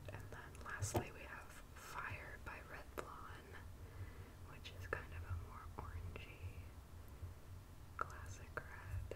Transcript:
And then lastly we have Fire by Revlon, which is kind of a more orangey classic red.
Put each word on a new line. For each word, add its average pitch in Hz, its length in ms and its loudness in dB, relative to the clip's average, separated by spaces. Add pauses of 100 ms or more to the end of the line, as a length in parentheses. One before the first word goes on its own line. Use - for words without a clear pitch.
And - 220 0
then - 200 -2 (140)
lastly - 480 8
we - 80 -4
have - 260 -2 (280)
Fire - 720 0
by - 120 -2 (140)
Revlon, - 760 -2 (1040)
which - 240 -4
is - 160 0
kind - 240 4
of - 160 2
a - 60 6 (100)
more - 200 -4 (200)
orangey - 720 0 (1400)
classic - 580 0
red. - 600 2